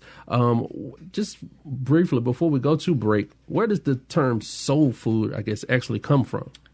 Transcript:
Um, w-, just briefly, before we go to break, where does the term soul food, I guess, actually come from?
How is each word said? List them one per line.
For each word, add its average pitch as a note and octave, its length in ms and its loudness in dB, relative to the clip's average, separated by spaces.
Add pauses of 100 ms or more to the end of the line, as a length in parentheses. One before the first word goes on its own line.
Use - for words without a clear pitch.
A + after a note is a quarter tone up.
(280)
Um, A#2+ 360 2
w-, - 320 -12 (160)
just - 260 -6 (280)
briefly, C3+ 560 2
before B2+ 280 0
we C#3 100 2
go C#3+ 180 2
to E3+ 180 0
break, G#2+ 360 2 (160)
where G#3+ 200 0
does G3+ 140 0
the C#3 160 0
term B2+ 440 0
soul C#3 520 0
food, A2 400 -2
I G#2 80 -6
guess, G#2+ 280 -6
actually A#2+ 300 0
come C#3+ 240 2
from? - 280 -8 (220)